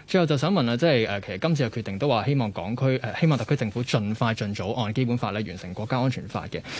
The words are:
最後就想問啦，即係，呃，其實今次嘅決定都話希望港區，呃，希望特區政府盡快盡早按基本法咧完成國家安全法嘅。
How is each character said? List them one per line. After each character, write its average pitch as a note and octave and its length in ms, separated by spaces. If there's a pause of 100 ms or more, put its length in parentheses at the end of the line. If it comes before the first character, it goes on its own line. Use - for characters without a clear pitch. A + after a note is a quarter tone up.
最 F#3+ 140
後 E3+ 60
就 D3 120
想 D3+ 140
問 F3 100
啦， A#2+ 140
即 D#3+ 100
係， B2 220
呃， G2+ 120
其 G2 120
實 F#2+ 60
今 E3 160
次 C#3 100
嘅 A2 60
決 A2+ 120
定 G2 160
都 C#3+ 100
話 A#2 160
希 C#3+ 120
望 A2+ 160
港 F#2 240
區， C3 260
呃， G#2+ 180
希 E3+ 60
望 D3 120
特 A2 60
區 C#3+ 120
政 A2+ 140
府 A#2+ 140
盡 G#2+ 300
快 A2+ 200
盡 G#2 200
早 G#2 180
按 G#2+ 220
基 C3 100
本 A#2+ 140
法 G#2+ 140
咧 G#2+ 140
完 F2+ 120
成 F2+ 160
國 G#2+ 120
家 B2+ 120
安 B2+ 120
全 - 180
法 - 180
嘅。 - 160 (180)